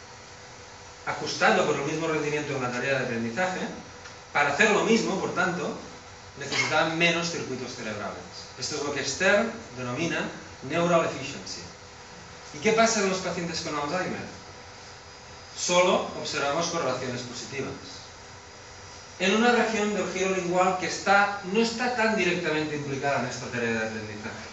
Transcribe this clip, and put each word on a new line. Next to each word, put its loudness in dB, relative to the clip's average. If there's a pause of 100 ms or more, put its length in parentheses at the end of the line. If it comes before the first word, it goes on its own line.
(1040)
ajustando 4
por 2
el 0
mismo 0
rendimiento 0
en -2
la -2
tarea 0
de 0
aprendizaje, -2 (720)
para 2
hacer 6
lo 4
mismo, 4
por -2
tanto, 0 (640)
necesitaban 2
menos 4
circuitos -6
cerebrales. -6 (420)
Esto -4
es -2
lo -2
que -2
Stern 4 (240)
denomina -2 (400)
neural 4
efficiency. -6 (960)
¿Y -10
qué 4
pasa 6
en 4
los 0
pacientes -4
con -4
Alzheimer? -2 (1300)
Solo 6 (100)
observamos 0
correlaciones -2
positivas. -8 (1500)
En 4
una 8
región 4
del 0
giro 2
lingual 4
que 0
está, 4 (120)
no 4
está 0
tan 2
directamente 0
implicada 0
en 0
esta -6
tarea -2
de 0
aprendizaje. -8 (100)